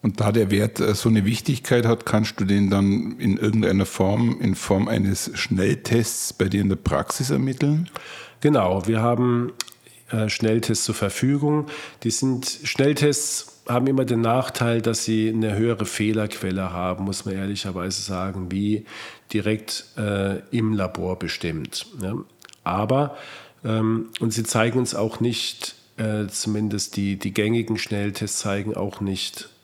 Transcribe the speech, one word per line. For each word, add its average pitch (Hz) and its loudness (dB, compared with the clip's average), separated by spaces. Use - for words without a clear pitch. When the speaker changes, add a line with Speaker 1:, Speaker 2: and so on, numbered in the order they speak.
Speaker 1:
Und 101 0
da 104 4
der 104 4
Wert, 104 2
äh, - 2
so 107 2
eine 110 6
Wichtigkeit 117 2
hat, 113 2
kannst 110 0
du 101 0
den 98 4
dann 98 2
in 98 2
irgendeiner 101 4
Form, 110 2
in 95 2
Form 98 2
eines 98 0
Schnelltests - 0
bei - 0
dir 98 0
in 98 2
der 98 2
Praxis - -2
ermitteln? 143 0
Speaker 2:
Genau, 98 4
wir 113 2
haben, 120 2
äh, 110 0
Schnelltests 110 0
zur 107 -2
Verfügung. 143 0
Die 113 0
sind, 131 -2
Schnelltests 143 2
haben 123 2
immer 135 4
den 117 2
Nachteil, 117 2
dass 113 0
sie 110 2
eine 110 0
höhere 110 0
Fehlerquelle 98 -2
haben, 90 -2
muss 98 -6
man 101 -4
ehrlicherweise 95 -6
sagen, 92 -6
wie 104 0
direkt, 107 -2
äh, 98 0
im 110 0
Labor 92 -2
bestimmt, - -6
ne? 95 -6
Aber, 131 0
ähm, 110 0
und 113 0
sie 113 -2
zeigen 113 2
uns 123 -2
auch 110 -2
nicht, - -4
äh, 107 -2
zumindest 104 -4
die, 98 0
die 95 -4
gängigen 110 0
Schnelltests 101 -4
zeigen 101 -2
auch 98 -6
nicht - -4